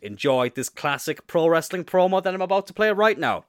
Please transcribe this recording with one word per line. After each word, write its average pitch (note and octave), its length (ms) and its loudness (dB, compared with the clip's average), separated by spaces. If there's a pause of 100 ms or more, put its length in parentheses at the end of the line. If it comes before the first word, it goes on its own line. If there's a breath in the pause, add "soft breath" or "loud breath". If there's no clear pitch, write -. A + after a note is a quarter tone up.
enjoy B2 460 0
this B2+ 180 -8
classic - 600 -6
pro E3 200 2
wrestling E3 380 0
promo F#3 360 2
that F#3 120 -2
I'm F#3+ 80 -4
about F#3+ 260 0
to F#3 60 -18
play G#3+ 180 0
right G#3+ 260 2
now. A2+ 300 -2